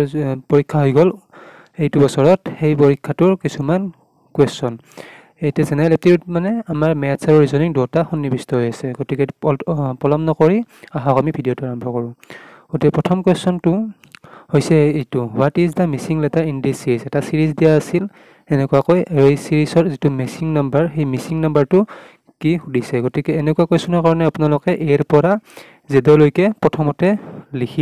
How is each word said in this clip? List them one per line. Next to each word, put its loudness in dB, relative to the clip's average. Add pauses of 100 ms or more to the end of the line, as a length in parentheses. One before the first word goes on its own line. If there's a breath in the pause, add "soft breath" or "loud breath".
এ, -4 (140)
পৰীক্ষা 0
হৈ 2
গ'ল 4 (680 loud breath)
এইটো -2
বছৰত, 4 (200)
সেই 0
পৰীক্ষাটোৰ 2 (120)
কিছুমান -2 (540)
কুৱেশ্যন। 0 (720 loud breath)
এতিয়া 0
জেনেৰেল 0
এপ্টিটিউড 4 (140)
মানে -2 (220)
আমাৰ 0
মেথছ -4
আৰু 6
ৰিজনিং 0
দুটা -2 (120)
সন্নিৱিষ্ট -6
হৈ 0
আছে, -10 (120)
গতিকে -4 (160)
পল-, -2
অ, -2 (260)
পলম 2
নকৰি 2 (400 loud breath)
আহক 0
আমি -2
ভিডিঅ'টো -4
আৰম্ভ -10 (100)
কৰোঁ। -6 (600 loud breath)
গতিকে 2
প্ৰথম 0
কুৱেশ্যনটো 0 (840 loud breath)
হৈছে 2 (220)
এইটো, -4 (140)
"হোৱাট 0
ইজ 0
দ্য 2
মিছিং -4
লেটাৰ 0
ইন -6
দিছ -2
ছিৰিজ?" -2
এটা -4
ছিৰিজ 0 (100)
দিয়া 6
আছিল -4 (500 soft breath)
এনেকুৱাকৈ, 2 (140)
আৰু 4
এই 0
ছিৰিজৰ 2 (100)
যিটো -2 (100)
মিছিং -6 (100)
নাম্বাৰ, 0 (120)
সেই -2
মিছিং -4 (100)
নাম্বাৰটো 2 (600 loud breath)
কি 0 (100)
সুধিছে। -4 (100)
গতিকে -4 (100)
এনেকুৱা 0
কুৱেশ্যনৰ 0
কাৰণে 2
আপোনালোকে 0 (220)
এৰ 2 (100)
পৰা 4 (600 loud breath)
জেডলৈকে 4 (160)
প্ৰথমতে 0 (520 loud breath)
লিখি -4